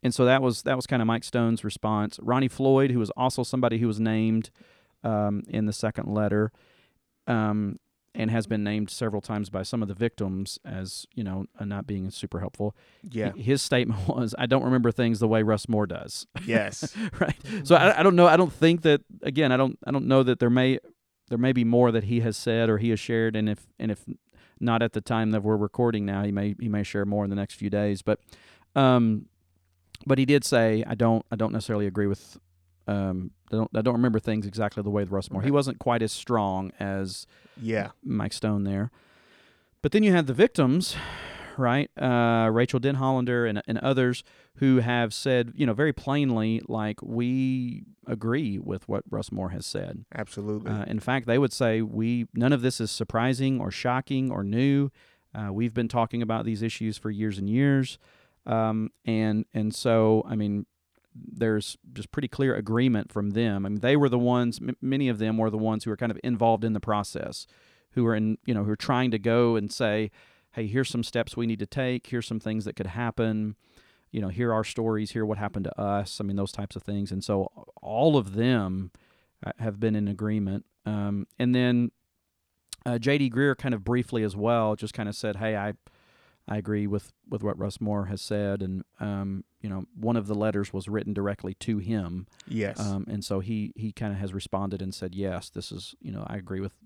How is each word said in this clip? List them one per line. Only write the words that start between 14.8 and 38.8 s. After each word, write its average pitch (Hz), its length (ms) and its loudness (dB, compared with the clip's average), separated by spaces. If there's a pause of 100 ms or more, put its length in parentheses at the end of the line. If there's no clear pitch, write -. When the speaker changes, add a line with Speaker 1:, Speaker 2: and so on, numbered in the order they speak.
Speaker 1:
things 117 260 2
the 117 100 2
way 110 140 4
Russ 107 260 2
Moore 107 180 2
does." - 400 -10 (100)
<laughs> 92 100 -10
Speaker 2:
Yes. 107 480 0 (260)
Speaker 1:
Right. - 160 0 (280)
So 139 100 8
I, 170 260 6
I - 40 4
don't 190 120 8
know. 175 120 10
I 160 80 8
don't 175 160 4
think 165 300 4
that, 147 180 6 (220)
again, 139 280 2
I 127 60 4
don't, 131 280 2
I - 60 -8
don't 135 160 0
know 135 160 6
that 123 160 2
there 120 120 4
may, 127 280 4 (500)
there 117 100 -2
may 131 140 2
be 123 120 4
more 120 260 6
that 110 140 2
he 117 160 0
has 113 160 0
said 117 340 2
or 107 80 4
he 117 120 0
has 107 100 0
shared. 113 340 0
And 107 140 0
if, 104 180 -4 (140)
and 110 100 -2
if - 140 -6 (560)
not 117 220 2
at 117 100 2
the 107 80 -2
time 110 320 0
that 107 100 0
we're 107 140 2
recording 107 480 0
now, 98 180 -2
he 104 80 0
may, 101 300 -2
he 117 80 -4
may 104 160 0
share 101 220 -2
more 104 180 0
in 101 60 -2
the 101 60 -2
next 101 180 -4
few 104 160 -4
days. 101 320 0
But, - 180 0 (560)
um, 123 500 4 (800)
but 135 120 4
he 135 80 4
did 143 180 4
say, 113 420 4
"I - 80 -4
don't, 113 380 4
I 117 40 -4
don't 107 160 0
necessarily 107 360 -2
agree 101 180 0
with, - 320 -4 (480)
um, 95 440 -2 (200)
I 107 60 -2
don't, 110 180 -2
I 110 80 2
don't 120 120 2
remember 117 260 2
things 107 260 -2
exactly 104 380 -4
the 104 60 -2
way 101 120 0
with 92 80 -4
Russ 95 200 -4
Moore." 95 120 -4
He 123 40 0
Speaker 2:
Right. 139 80 2
Speaker 1:
wasn't 135 260 2
quite 117 220 0
as 107 100 -2
strong 98 680 -2
as 98 480 -6 (340)
Speaker 2:
Yeah. 110 300 -2 (140)
Speaker 1:
Mike 104 300 -2
Stone 104 300 0
there. 98 260 -2 (920)